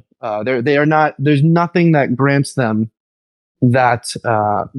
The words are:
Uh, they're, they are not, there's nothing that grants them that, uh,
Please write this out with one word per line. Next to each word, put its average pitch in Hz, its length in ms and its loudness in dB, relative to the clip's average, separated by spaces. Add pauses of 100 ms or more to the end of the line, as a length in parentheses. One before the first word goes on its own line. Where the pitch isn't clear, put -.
(220)
Uh, 107 220 -6
they're, 127 180 -2
they 143 160 0
are 147 80 2
not, 156 340 2
there's 143 240 2
nothing 170 480 2
that 135 240 0
grants 139 380 0
them 110 360 -2 (720)
that, 123 440 2 (180)
uh, 107 400 -2 (160)